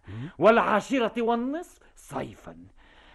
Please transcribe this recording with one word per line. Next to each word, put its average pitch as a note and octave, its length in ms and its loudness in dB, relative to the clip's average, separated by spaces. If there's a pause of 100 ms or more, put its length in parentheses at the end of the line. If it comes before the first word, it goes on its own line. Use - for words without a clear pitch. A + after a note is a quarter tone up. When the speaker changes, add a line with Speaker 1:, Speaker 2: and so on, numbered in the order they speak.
Speaker 1:
مم. A#2 300 -12
Speaker 2:
والعاشرة G#3+ 840 2
والنصف B3 580 -4 (160)
صيفا. G#2 640 -14 (580)